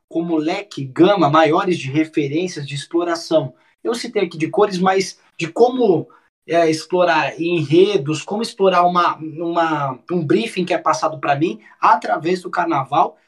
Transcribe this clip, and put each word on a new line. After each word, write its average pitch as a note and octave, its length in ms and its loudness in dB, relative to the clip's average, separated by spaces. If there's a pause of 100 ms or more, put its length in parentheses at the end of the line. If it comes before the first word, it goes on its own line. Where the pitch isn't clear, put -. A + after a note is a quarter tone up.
como E3+ 280 -2
leque, D#3 480 -4
gama E3 440 4
maiores D#3+ 500 4
de C3 100 -8
referências, D#3 800 -2
de C#3+ 80 -10
exploração. E4 800 -2 (300)
Eu A3+ 120 -2
citei A#3 280 -4
aqui F3 140 -6
de D3+ 120 -4
cores, G#3 280 0
mas F#3 420 0 (180)
de E3 100 -6
como, A3+ 600 2 (400)
é, E3 220 2
explorar D#3+ 720 0
enredos, E3 800 2
como G#3+ 200 -6
explorar F#3+ 420 2
uma, F3+ 340 2
uma, D#3 800 -4 (120)
um F3 140 -2
briefing F#3 400 0
que F3 80 -2
é E3 40 2
passado D#3 420 -2
pra C#3+ 160 0
mim F3+ 240 -2 (200)
através F3+ 640 0
do F#3 80 -12
carnaval, E3 680 -2 (100)